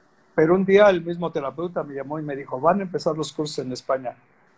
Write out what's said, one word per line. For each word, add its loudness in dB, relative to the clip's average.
Pero 6
un 2
día 8
el 2
mismo -6
terapeuta -6
me -12
llamó -8
y -8
me -6
dijo, -8
"Van 2
a -4
empezar -4
los -6
cursos -6
en -6
España". -6